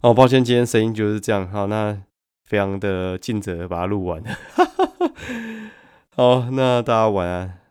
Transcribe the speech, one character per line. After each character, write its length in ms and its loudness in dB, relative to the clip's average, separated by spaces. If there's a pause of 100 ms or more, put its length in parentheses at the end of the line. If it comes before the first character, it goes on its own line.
哦， 120 6
抱 140 8
歉， 160 4
今 120 2
天 100 4
声 180 2
音 80 0
就 220 0
是 60 -2
这 120 -4
样。 180 0
好， 180 -4
那 300 -2 (460)
非 140 -4
常 220 0
的 380 -4
尽 240 -6
责 160 -8
地 100 -8
把 100 -6
它 80 -2
录 200 -2
完。 160 -6 (1040)
<laughs> 880 -14
好， 360 4
那 300 2
大 120 -2
家 160 2
晚 180 0
安。 320 -6 (120)